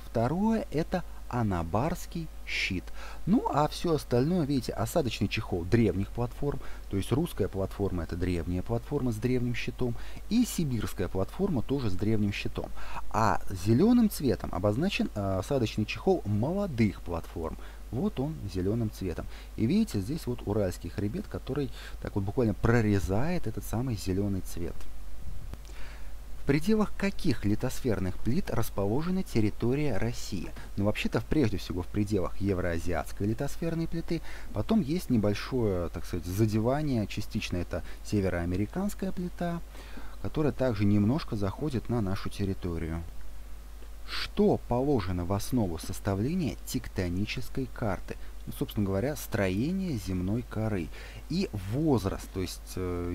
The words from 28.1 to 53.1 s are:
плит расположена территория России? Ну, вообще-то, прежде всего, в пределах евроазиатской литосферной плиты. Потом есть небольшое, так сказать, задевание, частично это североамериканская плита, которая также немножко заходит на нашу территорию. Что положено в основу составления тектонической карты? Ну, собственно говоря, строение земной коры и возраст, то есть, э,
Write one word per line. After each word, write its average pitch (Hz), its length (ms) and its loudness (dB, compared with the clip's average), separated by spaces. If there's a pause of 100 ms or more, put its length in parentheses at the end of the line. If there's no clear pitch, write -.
плит 131 320 2
расположена 127 720 2
территория 120 760 2
России? 110 520 0 (260)
Ну, 101 100 2
вообще-то, - 440 2
прежде 120 280 4
всего, 87 260 -2
в - 40 -6
пределах 101 540 2
евроазиатской 87 840 0
литосферной 160 600 0
плиты. 165 340 -2 (300)
Потом 202 300 2
есть 151 300 0
небольшое, 101 800 2
так - 140 -6
сказать, - 220 -4
задевание, 110 800 2
частично - 520 -4
это 90 260 -4 (220)
североамериканская 98 1080 0
плита, 175 500 -4 (640)
которая 135 280 2
также 117 320 2
немножко 104 520 4
заходит 110 540 -2
на 120 120 2
нашу 95 280 0
территорию. 85 720 -2 (1080)
Что - 580 2
положено 113 580 2
в 92 60 0
основу 101 460 0
составления 107 880 -2
тектонической 104 1080 -2
карты? - 440 -2 (300)
Ну, 120 100 -8
собственно 110 280 0
говоря, 98 300 0
строение 127 800 0
земной 95 520 0
коры 104 400 -2 (400)
и 180 180 0 (240)
возраст, 120 640 2
то 95 80 -2
есть, - 340 -8
э, 87 400 -2